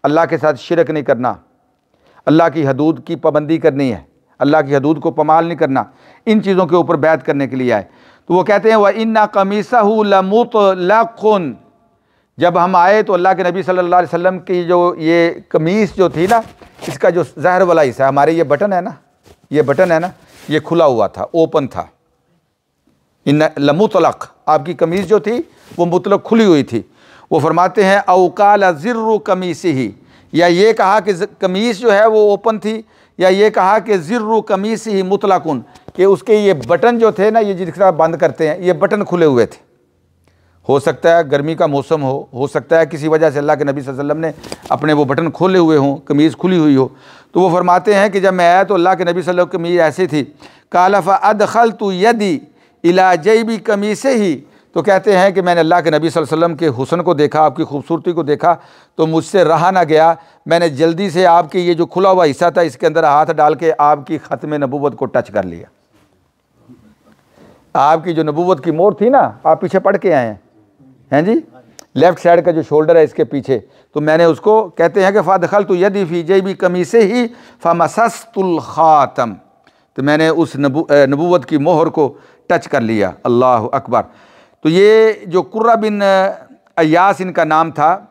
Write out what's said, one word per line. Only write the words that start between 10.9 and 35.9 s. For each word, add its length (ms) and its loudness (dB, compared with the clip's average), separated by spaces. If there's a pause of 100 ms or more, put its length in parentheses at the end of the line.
जब 200 2
हम 180 0
आए 260 4
तो 100 -2
अल्लाह 220 2
के 100 -4
नबी 180 -2
सल्लल्लाहु 360 0
अलैहि 100 0
वसल्लम 320 -2
की 240 -4
जो 140 0 (220)
ये 500 0
कमीज़ 440 -2
जो 160 0
थी 160 -4
ना, 160 0 (460)
इसका 220 0
जो 160 -2
ज़हर 380 -2
वाला 180 2
हिस्सा, 260 0
हमारे 240 2
ये 140 0
बटन 260 -2
है 100 -2
ना, 140 -12 (540)
ये 140 0
बटन 280 0
है 80 2
ना, 120 -8 (380)
ये 120 0
खुला 240 0
हुआ 240 2
था, 240 -10
ओपन 340 0
था। 200 -10 (1400)
"इन्ना 240 2 (100)
लमुतलक", 680 0 (200)
आपकी 280 0
कमीज़ 300 -2
जो 140 2
थी 180 -4 (400)
वो 80 0
मुतलक 360 -2
खुली 220 2
हुई 200 4
थी। 200 -8 (460)
वो 100 0
फरमाते 440 0
हैं, 180 2
"औ 280 2
काल 440 2
ज़िर्रु 460 -2
कमीसिही", 760 -4 (380)
या 160 2
ये 260 4
कहा 260 2
कि 120 -4
ज-, 160 -6 (120)
कमीज़ 400 -2
जो 100 0
है 180 4
वो 240 4
ओपन 260 -2
थी, 260 -6 (340)
या 120 2
ये 200 2
कहा 300 2
कि 200 -2
"ज़िर्रु 420 -2
कमीसिही 600 -4
मुतलकुन", 600 -2 (320)